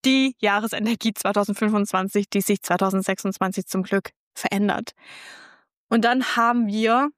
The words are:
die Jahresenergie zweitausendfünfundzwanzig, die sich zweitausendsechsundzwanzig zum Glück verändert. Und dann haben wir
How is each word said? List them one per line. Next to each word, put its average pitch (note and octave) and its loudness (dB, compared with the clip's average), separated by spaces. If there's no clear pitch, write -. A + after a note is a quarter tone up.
die C4 4
Jahresenergie G#3 0
zweitausendfünfundzwanzig, G3+ 0
die G3 0
sich G3+ 0
zweitausendsechsundzwanzig F#3+ -2
zum F#3 -4
Glück - -2
verändert. - -2
Und A3+ 4
dann B3 0
haben A#3 4
wir A3+ 2